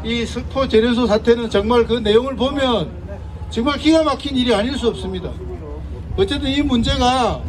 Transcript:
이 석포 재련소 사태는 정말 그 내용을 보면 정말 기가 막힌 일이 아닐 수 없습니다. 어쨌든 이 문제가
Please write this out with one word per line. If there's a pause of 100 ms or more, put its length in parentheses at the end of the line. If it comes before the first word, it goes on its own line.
이
석포
재련소
사태는
정말
그
내용을
보면 (600)
정말
기가
막힌
일이
아닐
수
없습니다. (840)
어쨌든
이
문제가